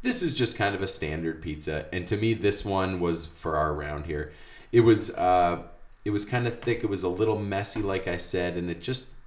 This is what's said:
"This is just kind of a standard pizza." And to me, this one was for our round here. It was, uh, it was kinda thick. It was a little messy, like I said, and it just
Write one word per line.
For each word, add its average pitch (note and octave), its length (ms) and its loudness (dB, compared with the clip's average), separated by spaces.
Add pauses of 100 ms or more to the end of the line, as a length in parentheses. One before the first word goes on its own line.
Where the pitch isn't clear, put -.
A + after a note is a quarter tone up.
"This B3 180 4
is D#3 140 0
just A#2+ 220 2
kind G2+ 180 2
of F#2 80 -4
a F#2+ 40 -2
standard D#2+ 540 -4
pizza." D2+ 500 -4
And F2+ 160 -4
to G#2 100 0
me, A2+ 180 2
this G2+ 280 2
one F#2+ 360 0
was E2 260 0
for D#2 320 -4
our D2+ 160 2
round D2 320 -6
here. D2+ 260 -4 (400)
It A#2 100 8
was, A2 360 6
uh, F2 460 4 (420)
it G#2 60 -2
was G2+ 140 0
kinda A#2+ 260 0
thick. A#2 320 -2
It A2 60 0
was F#2+ 140 -2
a F#2 60 2
little G#2 300 2
messy, G2+ 420 -2
like F#2+ 260 -2
I F2 100 -2
said, F2 400 -2
and F2 120 -4
it E2+ 120 -6
just - 280 -4 (160)